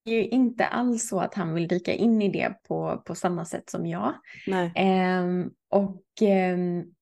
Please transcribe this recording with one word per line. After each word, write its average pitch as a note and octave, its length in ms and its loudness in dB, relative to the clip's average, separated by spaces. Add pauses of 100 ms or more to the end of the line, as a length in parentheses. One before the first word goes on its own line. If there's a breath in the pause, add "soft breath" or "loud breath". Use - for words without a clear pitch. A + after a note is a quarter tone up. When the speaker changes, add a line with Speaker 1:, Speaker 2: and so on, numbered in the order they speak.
Speaker 1:
ju A3+ 240 2
inte A#3+ 380 2
alls A#3+ 420 0
så F#3+ 120 0
att - 140 -2
han E3 200 -2
vill E3+ 140 0
dyka F3 260 -2
in A3 280 4
i F#3+ 100 2
det - 220 -2 (140)
på, D#3+ 380 -4
på E3+ 80 -8
samma E3+ 300 -2
sätt - 260 -10
som E3+ 160 -6
jag. F#3+ 280 -4 (320 loud breath)
Speaker 2:
Nej. F3+ 280 0
Speaker 1:
Ehm, F#3 760 2 (200)
och, F#3+ 320 0 (180)
ehm, F3+ 640 2 (180)